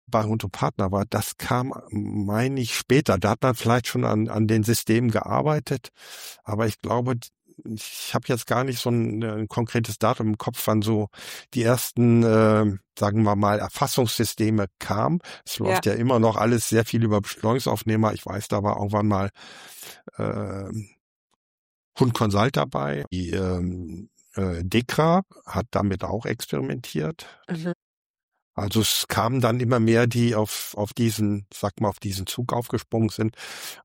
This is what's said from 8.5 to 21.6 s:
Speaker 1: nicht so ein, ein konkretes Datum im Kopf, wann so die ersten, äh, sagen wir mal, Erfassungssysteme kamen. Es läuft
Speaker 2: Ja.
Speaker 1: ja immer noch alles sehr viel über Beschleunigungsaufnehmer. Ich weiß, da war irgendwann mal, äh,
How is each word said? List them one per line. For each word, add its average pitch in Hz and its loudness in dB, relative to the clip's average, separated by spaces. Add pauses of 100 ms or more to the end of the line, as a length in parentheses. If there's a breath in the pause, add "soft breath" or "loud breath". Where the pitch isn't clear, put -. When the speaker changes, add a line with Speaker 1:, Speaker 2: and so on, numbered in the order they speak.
Speaker 1:
nicht 131 -4
so - -2
ein, 113 0
ein 107 -4
konkretes 117 -2
Datum 113 2
im 107 0
Kopf, - -6
wann 110 4
so 107 0 (440 loud breath)
die 120 0
ersten, 117 4
äh, 107 6 (200)
sagen 104 2
wir 104 4
mal, 104 2
Erfassungssysteme 110 0 (120)
kamen. 127 0 (260 loud breath)
Es - -10
läuft 185 2
Speaker 2:
Ja. 104 2
Speaker 1:
ja 110 -2
immer 120 4
noch 113 4
alles 113 2
sehr 110 4
viel 117 0
über 104 4
Beschleunigungsaufnehmer. 110 0
Ich 101 -10
weiß, 95 -8
da 104 -2
war 104 0
irgendwann 104 0
mal, 98 2 (880 loud breath)
äh, 101 -6 (1300)